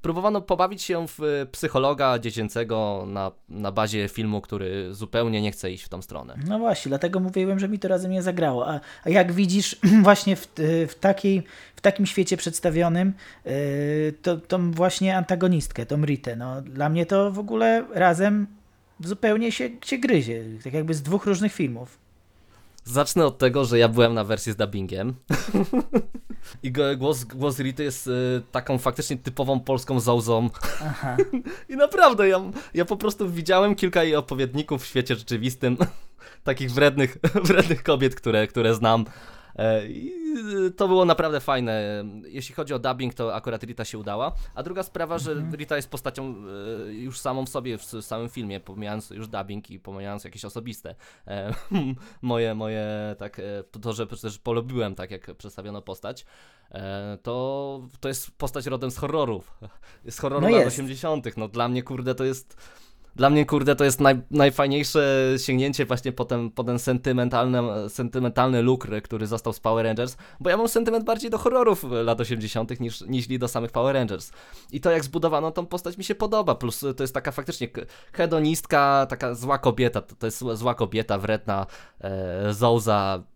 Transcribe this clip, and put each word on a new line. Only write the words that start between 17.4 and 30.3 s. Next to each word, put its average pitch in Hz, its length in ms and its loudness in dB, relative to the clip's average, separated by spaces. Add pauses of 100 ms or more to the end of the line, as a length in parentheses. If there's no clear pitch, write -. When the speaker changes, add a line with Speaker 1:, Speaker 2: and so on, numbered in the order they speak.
Speaker 2:
razem 196 540 4 (520)
zupełnie 214 520 0
się, 254 180 -4 (160)
się 269 120 -2
gryzie, 131 460 2 (200)
tak 131 100 -8
jakby 160 200 -2
z 147 80 -4
dwóch 175 240 -2
różnych 202 280 0
filmów. 123 460 -6 (840)
Speaker 1:
Zacznę 143 420 2
od 135 120 0
tego, 131 280 4
że 117 140 4
ja 117 80 8
byłem 117 260 6
na 107 100 0
wersji 107 280 -2
z 101 40 -2
dubbingiem. 101 580 -4
<laughs> - 1500 -2
I 131 80 -4
go-, 139 260 0
głos, 131 260 0
głos 131 360 -4
Rity 135 240 -4
jest, 131 240 -6
y, 127 340 0 (100)
taką 127 260 -2
faktycznie 131 400 -2
typową 131 420 -2
polską 131 400 0
zołzą. 117 500 2 (360)